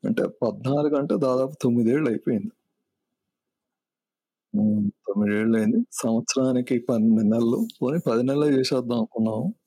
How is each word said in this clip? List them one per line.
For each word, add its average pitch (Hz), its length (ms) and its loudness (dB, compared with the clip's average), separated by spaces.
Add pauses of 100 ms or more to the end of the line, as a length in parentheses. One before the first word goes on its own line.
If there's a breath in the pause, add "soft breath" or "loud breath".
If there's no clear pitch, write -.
అంటే 95 220 -2
పద్నాలుగు 127 680 -2
అంటే 143 220 -2
దాదాపు 131 440 0
తొమ్మిదేళ్ళు 120 480 2
అయిపోయింది. 107 420 -2 (2000)
ఉమ్, 104 360 0 (160)
తొమ్మిదేళ్ళు 104 500 0
అయింది. 110 200 2 (140)
సంవత్సరానికి 123 880 0
పన్నెండు 113 420 2
నెలలు, 117 460 2 (140)
పోనీ 147 180 0
పది 120 240 0
నెలలే 143 240 0
చేసేద్దాం 127 500 0
అనుకున్నాము. 113 560 -2 (140)